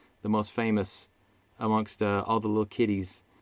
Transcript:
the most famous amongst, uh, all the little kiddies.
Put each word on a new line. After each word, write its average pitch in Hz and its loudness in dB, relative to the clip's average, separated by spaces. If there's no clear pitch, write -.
the 107 -2
most 107 0
famous 110 0
amongst, 110 0
uh, 101 0
all 113 2
the 107 -4
little 107 2
kiddies. 101 -2